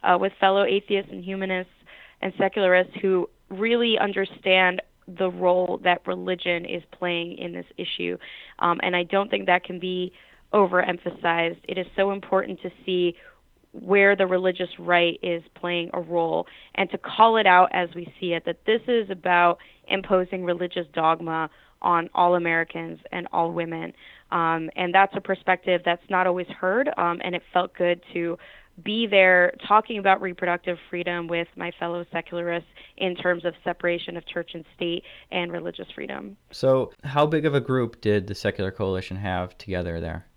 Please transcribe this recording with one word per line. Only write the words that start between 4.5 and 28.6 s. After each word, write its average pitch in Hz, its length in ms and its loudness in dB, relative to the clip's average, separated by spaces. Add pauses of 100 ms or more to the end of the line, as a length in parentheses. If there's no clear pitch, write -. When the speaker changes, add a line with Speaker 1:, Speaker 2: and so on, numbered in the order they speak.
Speaker 1:
the 185 240 -4
role 180 520 0
that 180 240 0
religion 180 600 -4
is 175 160 -8 (100)
playing 175 460 -6
in 175 140 -10
this 175 120 -12 (140)
issue. 175 400 -6 (400)
Um, 170 240 2
and 180 120 0
I 180 100 0
don't 196 260 0
think 202 160 -2
that 180 180 2
can 185 140 -10
be 180 340 -6 (400)
overemphasized. 175 1120 0
It 180 120 -6
is 180 80 -6 (100)
so 196 140 2
important 196 520 -2
to 180 80 -8 (140)
see 180 300 0 (580)
where 196 420 4
the 190 120 2
religious 185 420 0 (100)
right 175 440 2
is 170 200 -4 (120)
playing 175 400 -4
a 180 60 -2
role 165 460 -2 (280)
and 196 160 -2
to 196 80 -6
call 226 400 4
it 214 80 2
out 180 260 8
as 180 220 -2
we 170 260 -12
see 175 140 -2
it, 165 100 -6
that 170 220 -8
this 220 220 2
is 226 200 0
about 175 500 4 (300)
imposing 185 560 0
religious 175 480 -2
dogma 160 560 0 (320)
on 170 340 2
all 175 200 6
Americans 165 640 -2 (140)
and 175 200 -8
all 170 200 0
women. 165 400 -6 (380)
Um, 165 440 0
and 180 180 -4
that's 196 240 4
a 196 40 -4
perspective 185 640 0
that's 175 260 0
not 185 160 2
always 180 220 -2
heard, 214 500 -2
um, 170 240 -2
and 180 120 -6
it 175 80 -6 (100)
felt 180 200 0
good 175 300 -2 (100)
to 170 240 -4 (460)